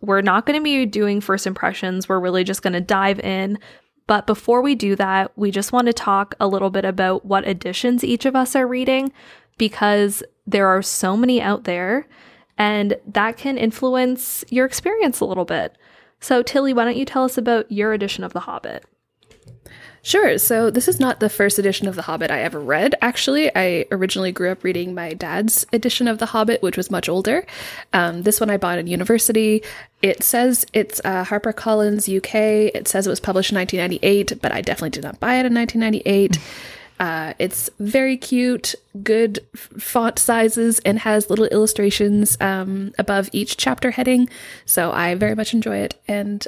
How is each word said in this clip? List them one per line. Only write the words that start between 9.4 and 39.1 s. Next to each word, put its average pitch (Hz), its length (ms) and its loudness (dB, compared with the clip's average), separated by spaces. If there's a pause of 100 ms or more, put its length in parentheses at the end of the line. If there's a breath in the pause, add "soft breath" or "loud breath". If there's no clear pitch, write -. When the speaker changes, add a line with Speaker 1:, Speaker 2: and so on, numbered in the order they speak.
Speaker 1:
because 208 680 2 (220)
there 196 220 4
are 190 140 6
so 190 340 -2
many 247 260 4
out 208 220 0
there, 185 440 -2 (500 soft breath)
and 208 400 0 (100)
that 214 300 -2
can 277 200 -4
influence 254 920 -2
your 254 160 2
experience 359 560 0
a 208 40 0
little 185 200 -2
bit. 147 320 -6 (420 soft breath)
So, 247 240 2
Tilly, 269 300 0
why 233 100 2
don't 240 140 0
you 269 80 -2
tell 262 180 0
us 254 140 0
about 233 340 0
your 208 220 0
edition 196 320 -4
of 180 80 -12
The 175 80 -6
Hobbit? - 420 -12 (1200 loud breath)
Speaker 2:
Sure. 339 320 4
So 226 320 2
this 247 200 2
is 370 100 0
not 254 220 0
the 214 80 2
first 202 280 0
edition 196 300 0
of 190 80 -6
The 170 60 -10
Hobbit 160 280 -4
I 143 120 -2
ever 156 180 -4
read, 156 420 0
actually. 269 540 0
I 180 340 0
originally 190 440 -2
grew 180 180 -2
up 185 140 -8
reading 180 280 -4
my 170 200 -8
dad's 180 580 -2
edition 240 380 0
of 220 80 -2
The 226 80 -2
Hobbit, 220 360 0
which 180 140 -2
was 185 160 -4
much 180 160 -4
older. 202 380 0 (480 loud breath)
Um, 175 300 0
this 214 180 2
one 214 80 0
I 202 80 2
bought 175 220 -2
in 170 80 -6
university. 214 760 2 (380 loud breath)
It 196 200 0
says 247 520 2
it's, 214 320 0
uh, 185 180 -2
HarperCollins 208 840 0
U 190 100 2
K. 214 560 2
It - 140 -4
says 196 180 0
it - 20 -2
was - 120 -2
published 190 320 0
in - 20 0
nineteen 185 240 -2
ninety-eight, 196 640 0
but - 100 -2
I - 80 -4
definitely - 300 -4
did - 160 -8
not - 160 -10
buy 247 140 2
it 254 100 2
in 240 80 2
nineteen 233 260 0
ninety-eight. 202 580 2 (640 loud breath)
Uh, 160 400 -4
it's - 300 -4 (100)
very 262 380 0
cute, 247 580 0 (280)
good 220 360 2 (140)